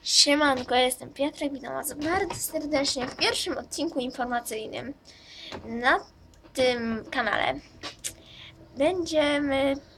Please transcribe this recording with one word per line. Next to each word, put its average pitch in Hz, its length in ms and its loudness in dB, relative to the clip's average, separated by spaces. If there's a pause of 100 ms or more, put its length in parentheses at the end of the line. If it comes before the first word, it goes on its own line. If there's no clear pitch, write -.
Siemanko, 277 640 4
ja 247 60 6
jestem 254 320 0
Piotrek, 294 400 -4
witam 262 220 -10
was 269 200 -6
bardzo 339 400 -2
serdecznie 285 720 -2
w 269 100 -10
pierwszym 370 420 0
odcinku - 420 -4
informacyjnym 240 960 -6 (720)
na 240 360 2 (520)
tym 233 580 2
kanale. 254 500 0 (1160)
Będziemy 294 1000 2 (240)